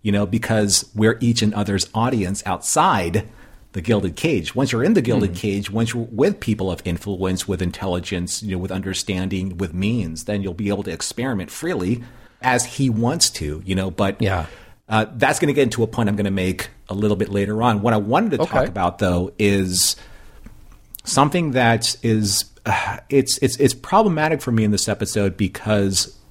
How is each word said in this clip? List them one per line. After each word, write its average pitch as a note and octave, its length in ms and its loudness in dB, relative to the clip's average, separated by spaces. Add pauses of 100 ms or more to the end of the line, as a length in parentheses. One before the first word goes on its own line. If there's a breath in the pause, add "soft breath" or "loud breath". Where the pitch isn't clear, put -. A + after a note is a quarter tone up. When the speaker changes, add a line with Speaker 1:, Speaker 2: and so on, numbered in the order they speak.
Speaker 1:
you A2 100 -2
know, G2+ 140 2
because G#2 680 0
we're A2 260 4
each A#2 220 2
in G#2+ 100 2
other's G2+ 420 0
audience A2 520 0
outside G2+ 840 0 (440 loud breath)
the F2+ 100 -6
gilded F#2+ 340 0
cage. B2+ 380 -2
Once B2+ 180 0
you're A#2+ 120 0
in G#3 100 4
the E3 80 4
gilded G#2+ 300 2
Speaker 2:
Mm-hmm. F2 60 -8
Speaker 1:
cage, G2+ 320 -2
once A2+ 220 0
you're A#2 180 -6
with D3 300 0
people G2+ 300 -2
of F2 160 -4
influence, F#2 600 -4
with F2+ 140 -2
intelligence, F2+ 840 -4
you G#2 100 -6
know, F#2 60 -2
with F2+ 140 -6
understanding, F#2 880 -4
with F2 160 -4
means, F#2 500 -2
then G#2 180 -4
you'll F#2+ 120 -6
be G2+ 160 -4
able G2+ 140 -4
to F#2 80 -6
experiment F#3+ 580 -6
freely A#2+ 520 -4 (380 loud breath)
as B2 240 2
he - 240 0
wants A#2 400 2
to, D#2 380 -6
you F#2+ 80 -2
know, F#2+ 160 0
but G2 320 0
Speaker 2:
Yeah. F#2 240 0 (400 loud breath)
Speaker 1:
uh, A2 280 0
that's C#3 240 2
gonna C#3+ 160 2
get C#3+ 80 6
into A#2+ 200 2
a A2 40 2
point A2 240 0
I'm G#2 40 0
gonna G2+ 160 0
make F#2 380 -2 (220)
a F#2+ 40 -6
little G#2 220 0
bit G2 140 -2
later G2+ 320 0
on. A2 180 2
What A#2 140 2
I - 20 4
wanted C#3 360 2
to C#3 40 4
talk D#3 180 0
Speaker 2:
Okay. C3 120 4
Speaker 1:
about, F2+ 320 -2
though, F2+ 400 0
is G2 580 2 (1080 loud breath)
something D3 480 0
that A#2 500 2
is, G#2+ 420 2 (220)
uh, G#2 320 -2 (100)
it's, C#3 300 2
it's, - 180 0
it's C#3 180 4
problematic D#3+ 680 2
for B2+ 120 -2
me A2+ 120 4
in G#2 60 4
this G#2 180 0
episode G2+ 480 0
because G2+ 800 0 (140)